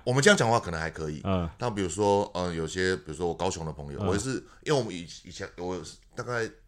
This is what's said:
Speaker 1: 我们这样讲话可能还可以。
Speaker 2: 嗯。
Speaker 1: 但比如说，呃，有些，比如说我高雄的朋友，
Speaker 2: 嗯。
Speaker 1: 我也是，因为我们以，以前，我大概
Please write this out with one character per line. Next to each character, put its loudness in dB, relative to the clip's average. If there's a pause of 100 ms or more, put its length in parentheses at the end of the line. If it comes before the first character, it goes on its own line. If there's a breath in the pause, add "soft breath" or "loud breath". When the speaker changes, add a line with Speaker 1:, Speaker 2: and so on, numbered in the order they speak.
Speaker 1:
我 2
们 4
这 10
样 8
讲 4
话 6
可 -8
能 -4
还 -2
可 -6
以。 -6
Speaker 2:
嗯。 0
Speaker 1:
但 -2
比 0
如 2
说， 4
呃， -2
有 -2
些， 2
比 -10
如 -8
说 -2
我 0
高 0
雄 -6
的 -6
朋 -10
友， -8
Speaker 2:
嗯。 0
Speaker 1:
我 2
也 2
是， -4 (280 soft breath)
因 0
为 4
我 4
们 -4
以， -8 (200)
以 -18
前， -10
我 -4 (340)
大 -8
概 -4 (180)